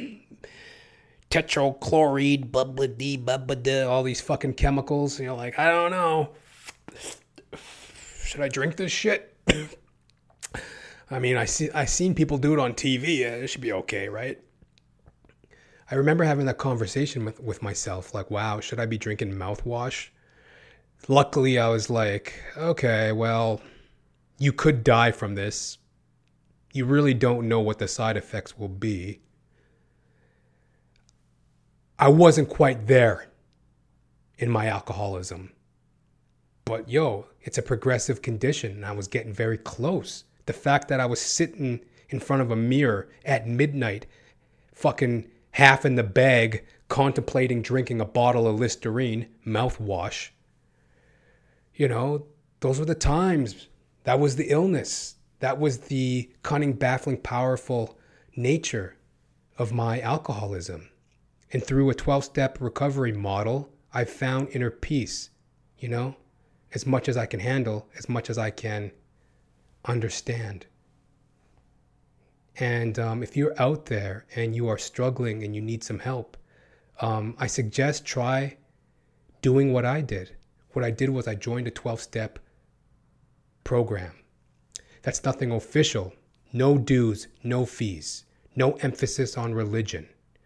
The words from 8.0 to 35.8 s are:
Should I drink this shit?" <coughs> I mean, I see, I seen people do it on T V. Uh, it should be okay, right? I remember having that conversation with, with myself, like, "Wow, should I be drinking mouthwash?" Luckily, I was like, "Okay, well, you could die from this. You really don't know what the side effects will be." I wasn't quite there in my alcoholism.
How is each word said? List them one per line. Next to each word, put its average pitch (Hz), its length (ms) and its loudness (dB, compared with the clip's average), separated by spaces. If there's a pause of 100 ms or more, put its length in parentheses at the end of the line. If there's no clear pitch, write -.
Should - 200 -6
I 135 60 2
drink 135 280 -2
this 185 160 -4
shit?" - 480 -2
<coughs> - 1700 -8
I 131 80 -4
mean, 127 180 2
I 110 100 0
see, 151 260 -2
I 147 120 -2
seen 175 300 0
people 147 240 2
do 143 140 4
it 151 80 4
on 123 140 0
T 135 220 0
V. 135 280 0
Uh, 117 40 -2
it 120 200 -6
should - 120 -8
be 117 120 -4
okay, 98 360 -4
right? 113 320 -8 (1500)
I 135 60 -2
remember 156 280 4
having 143 220 2
that 123 120 -2
conversation 127 680 -2
with, - 160 -10
with 110 200 -8
myself, 95 540 -6
like, 98 160 -8
"Wow, 107 300 -2
should - 180 -8
I 117 80 -2
be 110 120 -2
drinking 104 340 -4
mouthwash?" 113 800 -6 (1000)
Luckily, 135 500 4
I 117 100 4
was 113 220 0
like, 107 420 -2 (240)
"Okay, 131 540 0
well, 113 500 0 (800)
you 139 140 4
could 131 320 2
die 117 260 6
from 101 240 -4
this. - 440 -8 (960)
You 131 120 -2
really 143 280 6
don't 120 360 2
know 113 100 4
what 107 220 0
the 98 80 -2
side 110 280 -2
effects - 400 -10
will 104 120 -8
be." 98 520 -6 (2750)
I 139 80 8
wasn't 156 420 10
quite 127 380 2
there 120 460 6 (1080)
in 120 100 -2
my 110 200 2
alcoholism. 95 840 -6 (1120)